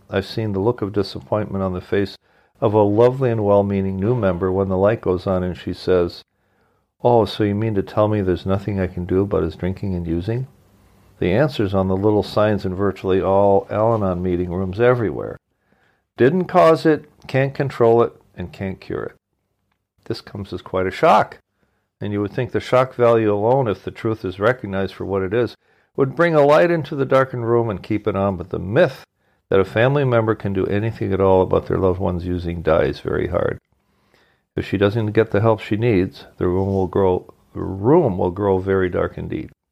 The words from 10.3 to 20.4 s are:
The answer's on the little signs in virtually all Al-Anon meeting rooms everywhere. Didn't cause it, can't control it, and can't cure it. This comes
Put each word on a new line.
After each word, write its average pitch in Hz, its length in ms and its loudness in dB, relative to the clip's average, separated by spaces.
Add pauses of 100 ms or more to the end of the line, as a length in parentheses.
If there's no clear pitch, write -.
The 90 140 0
answer's 113 420 0
on 95 140 0
the 95 80 0
little 104 260 2
signs 107 420 -2
in 92 100 -6
virtually 95 460 -2
all 98 500 4
Al-Anon 104 520 0
meeting 90 280 -2
rooms 92 300 -4
everywhere. 95 580 0 (800)
Didn't 170 300 2
cause 165 400 4
it, 156 220 2 (200)
can't 135 260 -2
control 117 480 2
it, - 100 -2 (240)
and 90 160 -10
can't 95 280 -8
cure - 240 -8
it. - 120 -14 (880)
This - 140 -8
comes - 320 -14